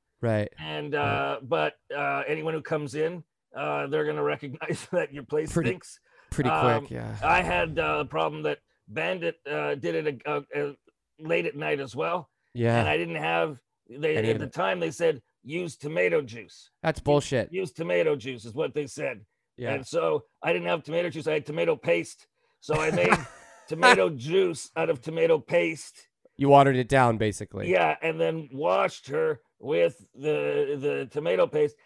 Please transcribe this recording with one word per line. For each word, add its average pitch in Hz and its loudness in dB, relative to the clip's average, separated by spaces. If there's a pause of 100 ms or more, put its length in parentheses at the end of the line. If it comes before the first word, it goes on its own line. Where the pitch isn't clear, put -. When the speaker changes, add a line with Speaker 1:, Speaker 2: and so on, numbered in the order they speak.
(200)
Speaker 1:
Right. 107 0 (100)
Speaker 2:
And, 151 -8
Speaker 1:
Right. 147 2
Speaker 2:
uh, 143 0
but, 151 0 (200)
uh, 139 -2
anyone 160 -4
who 156 -4
comes 151 -4
in, 160 -4 (320)
uh, 143 -4
they're 151 0
gonna 151 -4
recognize 147 -4
<laughs> - -20
that 170 -2
your 139 -12
place 151 -4
Speaker 1:
Pretty, 165 0
Speaker 2:
stinks. - -8 (320)
Speaker 1:
pretty 135 0
Speaker 2:
Um, 131 2
Speaker 1:
quick, - -12
yeah. 113 -8
Speaker 2:
I 175 4
had, 165 -2
uh, 156 0
a 143 -4
problem 156 -4
that 151 -2 (300)
Bandit, 165 -4 (100)
uh, 147 -4
did 160 -2
it, 135 -4
uh, 147 -4 (140)
uh, 147 -4 (460)
late 165 -2
at 147 -8
night 151 -4
as 135 -10
well. 165 -4 (240)
Speaker 1:
Yeah. 117 2
Speaker 2:
And 113 2
I 151 0
didn't 165 -4
have, 160 -2 (300)
they, 147 -2
Speaker 1:
Any 110 0
Speaker 2:
at 110 2
Speaker 1:
of 107 -4
Speaker 2:
the 107 -6
Speaker 1:
it. - -14
Speaker 2:
time 185 -2
they 165 -2
said, 160 0 (240)
"Use 165 -8
tomato 165 0
juice." 113 -14 (140)
Speaker 1:
That's 160 -2
Speaker 2:
"Use, - -12
Speaker 1:
bullshit. 143 2
Speaker 2:
use 185 -4
tomato 165 2
juice," 123 -10
is 107 -14
what 143 -4
they 147 -4
said. 127 -8 (300)
Speaker 1:
Yeah. 117 -4
Speaker 2:
And 160 -8
so 160 0 (180)
I 165 2
didn't 175 -4
have 170 -2
tomato 170 -2
juice. 160 -8
I 156 0
had 151 -2
tomato 165 0
paste. - -2 (320)
So 151 -2
I 156 0
made 175 4
Speaker 1:
<laughs> - -2
Speaker 2:
tomato 185 6
juice 156 0
out 165 2
of 135 -4
tomato 165 4
paste. 170 -2 (280)
Speaker 1:
You 139 4
watered 139 10
it 123 0
down, 123 6
basically. 104 -2
Speaker 2:
Yeah, 165 4
and 160 -2
then 160 -2
washed 180 0
her 156 -2 (160)
with 165 0
the, 147 -2
the 139 -4
tomato 170 0
paste. 151 0 (100)